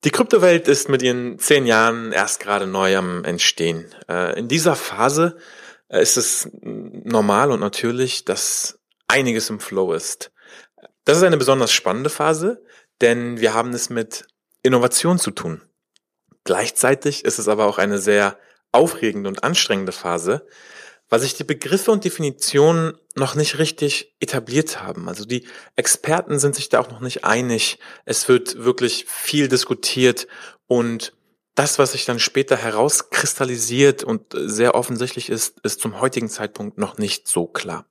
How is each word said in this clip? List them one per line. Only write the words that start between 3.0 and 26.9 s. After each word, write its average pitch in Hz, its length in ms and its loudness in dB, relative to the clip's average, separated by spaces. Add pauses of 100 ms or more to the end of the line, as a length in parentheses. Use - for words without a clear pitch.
Entstehen. 85 600 -2 (240)
Äh, 87 300 -2
in 117 80 -6
dieser 156 280 2
Phase, 143 640 0 (520)
äh, - 120 2
ist - 160 2
es - 320 -4 (140)
normal 110 880 0
und 117 80 0
natürlich, 120 680 -2
dass - 540 -4 (280)
einiges 120 440 0
im 104 80 -8
Flow 95 340 -2
ist. - 380 -8 (720)
Das 147 140 4
ist 175 60 6
eine 170 140 6
besonders 131 340 2
spannende 117 380 0
Phase, 160 540 -2 (380)
denn 120 380 2
wir 110 140 2
haben 120 200 -2
es 120 180 -6
mit 117 340 -6 (380)
Innovation 131 560 4
zu - 100 -2
tun. 82 320 -10 (840)
Gleichzeitig - 760 0
ist - 140 -2
es 107 100 -4
aber 107 180 2
auch 101 120 2
eine 101 220 0
sehr 101 400 2 (320)
aufregende 113 580 2
und 95 140 -8
anstrengende 101 480 0
Phase, 87 560 -2 (640)
weil 113 80 4
sich 131 160 -4
die - 80 -10
Begriffe 156 480 0
und 202 140 2
Definitionen 160 920 2 (180)
noch 135 200 -2
nicht 147 220 -2
richtig 147 640 -2
etabliert 131 600 -4
haben. 90 280 -10
Also 95 160 -10
die 120 200 -6 (300)
Experten - 640 0
sind 143 160 0
sich - 140 -8
da - 100 4
auch - 100 -2